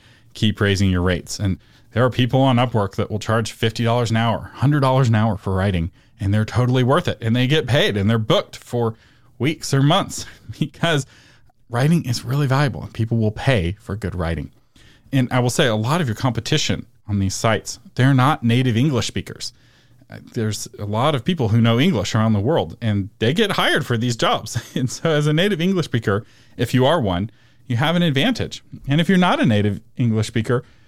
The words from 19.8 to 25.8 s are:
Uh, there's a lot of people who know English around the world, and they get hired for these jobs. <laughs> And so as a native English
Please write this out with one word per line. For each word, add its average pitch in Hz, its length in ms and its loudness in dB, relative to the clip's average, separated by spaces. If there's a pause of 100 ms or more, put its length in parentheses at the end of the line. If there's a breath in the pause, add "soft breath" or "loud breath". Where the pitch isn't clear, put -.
Uh, 53 100 -20 (160)
there's 110 340 -4 (100)
a 104 60 -10
lot 117 300 0
of 127 100 -4
people - 240 0
who 117 120 4
know 117 180 4
English 143 360 0
around 110 180 2
the 101 80 2
world, 104 400 -2
and 101 380 -2
they 117 160 0
get 196 180 0
hired 185 340 0
for 123 100 -2
these 117 200 -2
jobs. 170 400 -2 (160)
<laughs> - 40 -4
And 127 140 -2
so - 200 -4
as 147 160 2
a 151 60 2
native 175 280 0
English 180 260 0